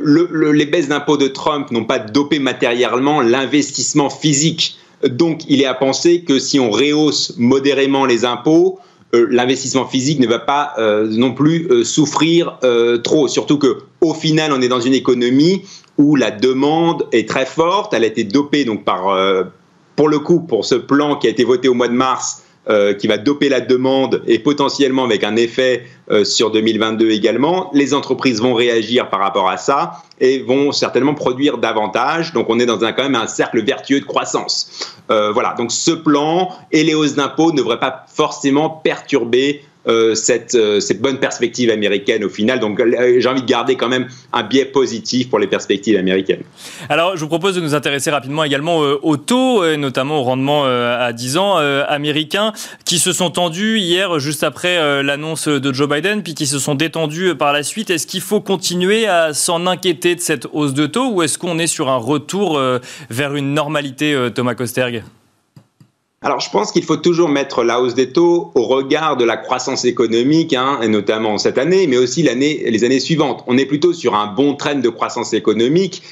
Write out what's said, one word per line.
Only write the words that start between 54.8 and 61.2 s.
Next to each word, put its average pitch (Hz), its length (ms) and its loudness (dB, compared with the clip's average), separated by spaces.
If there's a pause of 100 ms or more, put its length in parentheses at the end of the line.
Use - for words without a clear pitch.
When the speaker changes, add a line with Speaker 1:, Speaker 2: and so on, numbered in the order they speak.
Speaker 2:
l'annonce 147 440 -4
de 139 240 0
Joe 139 160 0
Biden, 175 360 -2
puis 160 100 -10
qui 147 140 -6
se 139 100 -2
sont 147 160 -2
détendus, 160 560 -2
euh, 160 60 0
par 143 180 0
la 147 80 0
suite. 196 300 -6
Est-ce 160 160 -4
qu'il 185 140 -8
faut 208 200 -2
continuer 196 640 0
à 165 300 0
s'en 170 320 -2
inquiéter 175 480 0
de 170 40 -6
cette 151 320 -4
hausse 147 220 -2
de 147 140 0
taux, 254 240 -2
ou 185 100 0